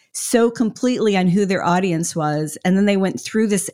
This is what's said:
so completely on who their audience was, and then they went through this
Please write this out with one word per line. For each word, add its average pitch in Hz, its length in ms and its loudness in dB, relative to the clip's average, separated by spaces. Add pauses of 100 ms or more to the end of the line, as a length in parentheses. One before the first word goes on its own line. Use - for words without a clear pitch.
(140)
so 233 380 0
completely 226 640 0
on 185 120 2
who 196 180 2
their 185 180 0
audience 175 500 0
was, 151 520 -2
and 185 120 4
then 202 80 4
they 202 120 2
went 190 240 -2
through 220 260 0
this 202 260 -2